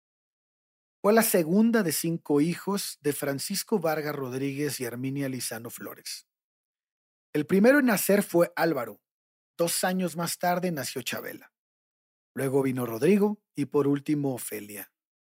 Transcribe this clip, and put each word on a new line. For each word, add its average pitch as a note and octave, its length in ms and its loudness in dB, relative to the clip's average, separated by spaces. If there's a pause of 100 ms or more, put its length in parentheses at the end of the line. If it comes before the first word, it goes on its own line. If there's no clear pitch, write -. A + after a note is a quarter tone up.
(1040)
Fue G3+ 100 6
la A3+ 100 6
segunda G#3 600 2
de D#3+ 80 -2
cinco E3 500 0
hijos F3 600 -2
de C#3+ 120 -2
Francisco D3 680 -4
Vargas D#3 360 -2
Rodríguez C3+ 640 -4
y B2+ 60 -4
Herminia C3 440 -4
Lizano A#2 400 -8
Flores. - 580 -14 (1040)
El D3+ 120 0
primero A3+ 340 6
en C4+ 60 2
nacer G3+ 380 2
fue E3+ 320 2
Álvaro. D3 460 -2 (560)
Dos - 260 -2
años F#3 320 0
más E3+ 220 -4
tarde F3+ 340 0
nació C3+ 300 -6
Chavela. - 520 -10 (840)
Luego C3+ 280 0
vino B2+ 220 0
Rodrigo F#3+ 560 4 (140)
y C#3+ 100 -2
por C#3 220 2
último C#3+ 460 0
Ofelia, G#2 580 -10 (300)